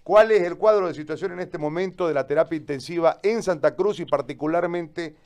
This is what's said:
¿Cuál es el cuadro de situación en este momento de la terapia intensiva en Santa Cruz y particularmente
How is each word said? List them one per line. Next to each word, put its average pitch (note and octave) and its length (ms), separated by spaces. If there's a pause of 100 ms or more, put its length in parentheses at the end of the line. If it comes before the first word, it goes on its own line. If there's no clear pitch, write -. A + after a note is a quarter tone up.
¿Cuál G#3+ 300
es G3+ 100
el F3 160
cuadro G3+ 300
de D3+ 80
situación D#3 380
en F3+ 80
este E3+ 180
momento F3 480
de D3+ 80
la C3+ 100
terapia D#3+ 320
intensiva D3+ 640
en G#3+ 220
Santa D#3+ 320
Cruz F#3 240
y E3 60
particularmente D#3 1080 (100)